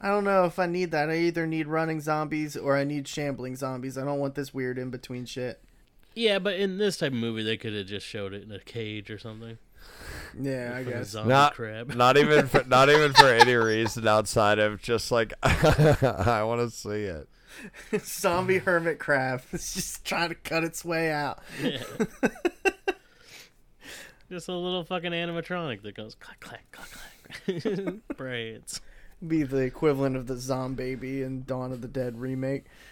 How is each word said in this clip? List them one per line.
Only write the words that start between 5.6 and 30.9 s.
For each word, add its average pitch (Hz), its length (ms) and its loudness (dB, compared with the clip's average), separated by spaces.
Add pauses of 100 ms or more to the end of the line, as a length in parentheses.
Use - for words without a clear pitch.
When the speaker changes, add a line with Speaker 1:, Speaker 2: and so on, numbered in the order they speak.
Speaker 2:
Yeah, 214 240 2
but 190 180 0
in 190 220 0
this 208 200 2
type 143 140 0
of 120 60 0
movie, 113 240 -2
they 110 140 0
could 107 180 -6
have 98 120 -6
just 98 200 -8
showed 98 260 -8
it 101 120 -12
in 107 80 -16
a 95 80 -12
cage 107 500 -10
or 104 80 -10
something. 113 400 -14 (800)
Speaker 1:
Yeah, 127 340 -6
I 123 100 -6
Speaker 2:
Fucking 123 140 -6
Speaker 1:
guess. 104 120 -8
Speaker 2:
zombie 107 200 -4
Speaker 3:
Not, 143 240 6
Speaker 2:
crab. 117 400 -10
Speaker 3:
not 123 220 6
even 147 300 8
for, 135 180 4
not 131 240 8
even 147 240 6
for 139 140 10
Speaker 2:
<laughs> - 20 8
Speaker 3:
any 120 260 4
reason 110 540 0
outside 107 500 4
of 107 220 0
just, 113 320 -2
like, 113 260 0
<laughs> - 40 -20
I 127 1000 4
wanna 117 260 0
see 107 340 -6
it. 80 240 -8 (300)
Speaker 1:
<laughs> - 440 -8
Zombie 185 560 0
hermit 165 400 0
crab. 131 480 0
<laughs> - 60 -20
It's - 200 -8
just - 320 -8
trying 170 240 -2
to 170 60 -6
cut 160 300 -2
its 165 200 -4
way 165 260 0
out. 147 280 -2 (240)
Speaker 2:
Yeah. 139 200 -2 (160)
Speaker 1:
<laughs> 226 80 2 (2250)
Speaker 2:
Just 180 200 -12
a 185 80 -2
little 180 280 -2
fucking 175 280 -4
animatronic 170 720 -4
that 104 120 -12
goes 110 220 -12
clack, - 240 -20
clack, - 320 -16
clack, - 180 -16 (560)
clack. 190 480 -2 (140)
<laughs> - 80 -8
Brains. 117 640 -8 (460)
Speaker 1:
Be 160 180 2
the 135 140 0
equivalent 135 580 2
of 123 100 -8
the 131 80 -6
Zombaby 131 880 -6